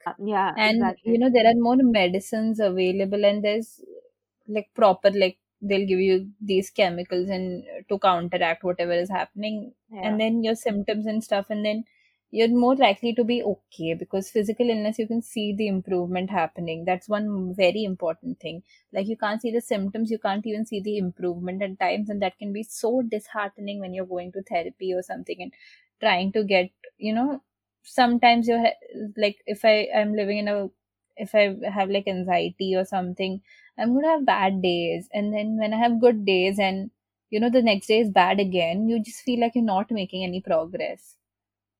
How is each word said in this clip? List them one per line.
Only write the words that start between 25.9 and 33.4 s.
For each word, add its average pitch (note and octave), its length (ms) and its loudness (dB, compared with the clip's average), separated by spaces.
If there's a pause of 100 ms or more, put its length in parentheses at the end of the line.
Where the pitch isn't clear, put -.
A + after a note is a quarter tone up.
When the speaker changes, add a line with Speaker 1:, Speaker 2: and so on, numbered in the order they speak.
Speaker 2:
trying F#3+ 320 2
to A3 100 2
get, F#3+ 280 2 (260)
you G#3+ 160 -4
know, C4 300 -2 (400)
sometimes A#3+ 640 4
you're, A#3 160 2 (540)
like, G#3 260 0
if G3+ 200 -6
I, G#3+ 300 4
I'm G#3+ 200 2
living G#3 240 0
in G#3 100 -4
a, G3+ 220 -2 (460)
if G#3 180 -6
I G3+ 220 4 (120)
have, G3 220 -2
like, G3 160 -2
anxiety F3+ 680 -2
or F#3 100 0
something, F#3+ 560 -4 (340)